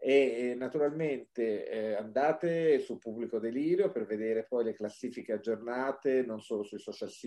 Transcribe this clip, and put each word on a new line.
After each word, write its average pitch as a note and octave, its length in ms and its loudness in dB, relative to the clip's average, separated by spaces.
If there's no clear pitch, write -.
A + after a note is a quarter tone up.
E, B2+ 500 4
e B2 40 -2
naturalmente, C3 1120 -2
eh, G#2+ 280 -2
andate D3+ 840 2
su - 180 -6
Pubblico A2+ 400 -4
Delirio D3+ 520 2
per A2 140 -4
vedere A2 400 0
poi A#2+ 200 0
le A2 100 -2
classifiche A2+ 580 -8
aggiornate, B2 920 0
non A2 180 -6
solo G#2 240 -4
sui G#2 140 -10
Social G#2 300 -10
C - 180 -14